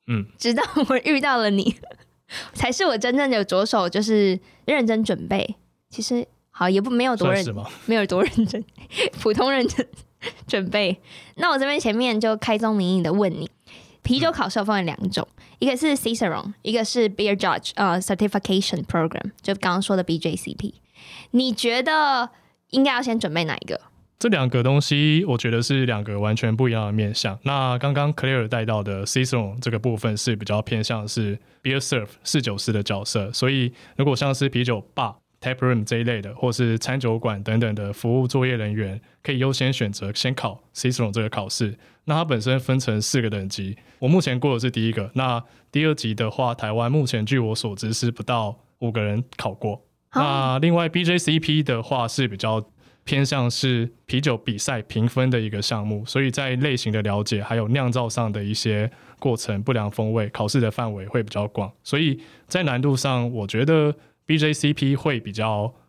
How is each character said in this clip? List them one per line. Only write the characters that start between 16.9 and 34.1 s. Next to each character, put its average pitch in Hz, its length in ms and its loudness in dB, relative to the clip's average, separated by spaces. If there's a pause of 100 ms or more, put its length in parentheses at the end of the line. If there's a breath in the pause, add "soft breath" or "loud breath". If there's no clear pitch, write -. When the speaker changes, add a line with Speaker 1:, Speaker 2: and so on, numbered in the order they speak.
Speaker 2:
Beer 202 260 0
Judge， 190 380 0
呃， 185 260 2
Certification 190 840 0
Program， 175 460 -2 (100)
就 196 140 -2
刚 196 160 -2
刚 185 100 0
说 196 160 0
的 180 60 2
B 165 160 -2
J 160 160 -4
C - 180 -8
P。 - 220 -8 (560 loud breath)
你 254 200 2
觉 233 300 0
得 277 480 2 (400 soft breath)
应 269 140 4
该 269 100 2
要 247 80 0
先 226 180 0
准 175 140 -2
备 165 120 2
哪 151 120 -4
一 - 80 -12
个？ - 160 -6 (380)
Speaker 1:
这 233 100 2
两 147 180 4
个 123 140 2
东 135 180 4
西 151 480 4
我 127 80 2
觉 117 140 0
得 117 100 4
是 131 280 2
两 107 160 0
个 101 160 -4
完 107 160 2
全 113 200 2
不 127 140 4
一 - 20 2
样 110 140 0
的 104 60 -2
面 104 200 2
向。 190 300 -4
那 135 380 0
刚 143 120 0
刚 143 220 2
Claire 131 340 0
带 113 160 0
到 107 200 0
的 98 200 -4
Cicerone 117 560 0
这 123 120 -4
个 110 80 0
部 117 180 0
分 107 180 0
是 113 200 0
比 104 100 -6
较 107 160 0
偏 110 220 -2
向 107 240 -4
是 104 320 -2 (240 soft breath)
beer 135 160 0
serve， 120 300 -2 (140)
侍 - 160 0
酒 117 160 -2
师 101 160 -2
的 104 120 0
角 101 200 -4
色， 104 300 -4
所 127 160 0
以 127 240 0 (220 loud breath)
如 135 100 0
果 135 100 2